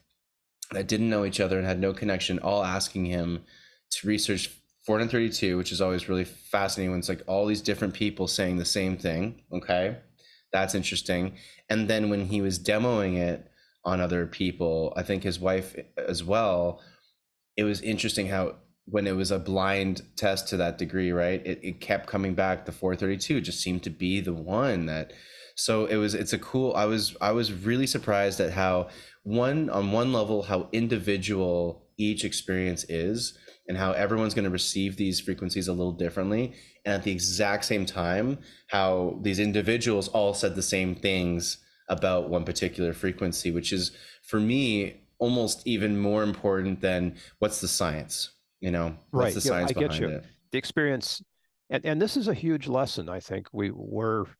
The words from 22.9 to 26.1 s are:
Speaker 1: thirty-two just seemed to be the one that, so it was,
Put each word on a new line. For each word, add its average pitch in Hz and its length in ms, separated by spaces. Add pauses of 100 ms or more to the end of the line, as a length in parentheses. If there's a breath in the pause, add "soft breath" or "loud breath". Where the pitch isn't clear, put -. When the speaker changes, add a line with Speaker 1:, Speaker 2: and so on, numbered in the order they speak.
Speaker 1:
thirty-two 101 460
just 87 200
seemed 90 220
to - 60
be 92 300
the 92 140
one 90 540
that, 78 260 (420 loud breath)
so 110 300
it 107 120
was, 107 160